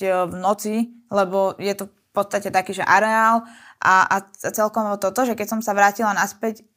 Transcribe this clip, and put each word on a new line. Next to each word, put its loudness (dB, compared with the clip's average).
e, 0
v -10
noci, -2
lebo 0
je -4
to -12
v -20
podstate -4
taký, -2
že -4
areál 4
a, 4
a 0
celkovo -2
toto, -2
že -2
keď -6
som -4
sa -2
vrátila 2
naspäť, -4